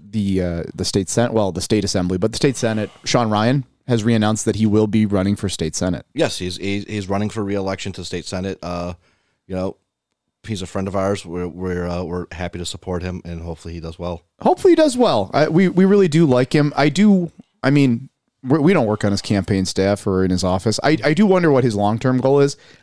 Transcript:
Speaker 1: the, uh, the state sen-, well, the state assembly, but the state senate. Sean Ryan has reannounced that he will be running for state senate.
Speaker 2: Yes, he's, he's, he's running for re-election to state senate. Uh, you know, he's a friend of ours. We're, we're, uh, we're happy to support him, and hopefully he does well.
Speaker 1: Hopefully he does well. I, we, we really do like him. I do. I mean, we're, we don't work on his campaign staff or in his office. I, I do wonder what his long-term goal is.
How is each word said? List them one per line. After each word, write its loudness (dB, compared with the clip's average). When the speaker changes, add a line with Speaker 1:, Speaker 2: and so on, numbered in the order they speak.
Speaker 1:
the, 0
uh, -2
the -6
state 0
sen-, 0
well, 2
the -6
state 0
assembly, -2
but -2
the -8
state 0
senate. -2
Sean 0
Ryan 2
has 2
reannounced 2
that 0
he 0
will 4
be 2
running 0
for -4
state -6
senate. -4
Speaker 2:
Yes, -2
he's, -8
he's, -4
he's -8
running -2
for -6
re-election -6
to -12
state -10
senate. -6
Uh, -8
you -14
know, -6
he's -8
a -12
friend -6
of -6
ours. -2
We're, -8
we're, -6
uh, -4
we're -8
happy -10
to -8
support -8
him, -8
and -10
hopefully -12
he -12
does -12
well. -8
Speaker 1:
Hopefully 4
he 6
does 2
well. 2
I, 2
we, 4
we 4
really 6
do 4
like 2
him. 2
I 4
do. 4
I 0
mean, 2
we're, 2
we 6
don't 2
work 0
on 2
his -2
campaign 0
staff 0
or 2
in 0
his -2
office. 0
I, 2
I 2
do 4
wonder 4
what 4
his 0
long-term 0
goal 2
is. 2